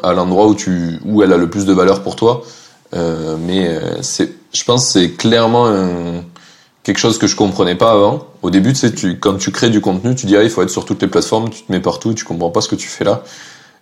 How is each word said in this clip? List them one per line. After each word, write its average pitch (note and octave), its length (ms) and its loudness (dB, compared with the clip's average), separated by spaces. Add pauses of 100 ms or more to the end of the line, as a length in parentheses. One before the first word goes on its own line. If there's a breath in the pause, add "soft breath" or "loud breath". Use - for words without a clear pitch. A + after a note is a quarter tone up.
à F2+ 120 0
l'endroit F#2 320 2
où G#2+ 80 4
tu, F2 500 -2
où G#2 180 2
elle F#2+ 120 6
a - 20 6
le F2 140 0
plus G2 160 -4
de G2 80 4
valeur F#2+ 280 4
pour F#2 140 -8
toi. A#2+ 260 0 (520 loud breath)
Euh, D#2+ 440 -4
mais, F2+ 300 -2
euh, - 320 -6
c'est, - 320 -4 (220)
je - 100 -4
pense B2 220 2
que - 60 -2
c'est F#2+ 180 2
clairement A#2 560 2
un, F2 560 -2 (640 soft breath)
quelque G2 140 -2
chose A2+ 200 0
que G#2 80 2
je - 80 0
comprenais F2+ 400 0
pas A2+ 160 2
avant. G#2 380 2 (140)
Au F2 80 -2
début, G2 220 4
tu C3+ 60 -4
sais, A#2 140 2
tu, F#2 260 -4
quand G2 180 0
tu - 140 -4
crées A#2 200 0
du G#2+ 100 2
contenu, G2 340 -2
tu C3 120 -6
dis, « G2+ 100 4
Ah, G#2+ 80 6
il A2+ 60 2
faut F#2 120 -2
être F2+ 80 -2
sur - 140 -6
toutes - 180 -6
les F#2+ 60 2
plateformes », A2 420 0
tu - 120 -16
te - 100 -8
mets F#2 80 0
partout, F2+ 340 -4
tu - 100 -8
comprends E2+ 260 -6
pas D#2+ 100 -2
ce - 80 -4
que G#2 80 -4
tu - 100 -12
fais - 180 -8
là. G2+ 200 0 (580 loud breath)